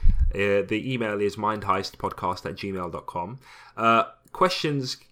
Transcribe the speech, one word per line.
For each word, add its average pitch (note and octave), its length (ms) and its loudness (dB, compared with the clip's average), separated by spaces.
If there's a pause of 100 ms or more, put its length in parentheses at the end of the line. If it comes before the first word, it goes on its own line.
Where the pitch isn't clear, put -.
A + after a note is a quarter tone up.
(340)
uh, G2+ 320 2
the A2 200 -2
email A2+ 340 -2
is G2+ 160 0
mindheistpodcast G2 1080 -4
at E2 100 -6
gmail F#2 340 -8
dot D#2 160 -12
com. F#2 320 -10 (380)
Uh, A2+ 280 4 (280)
questions, D3+ 640 -2 (160)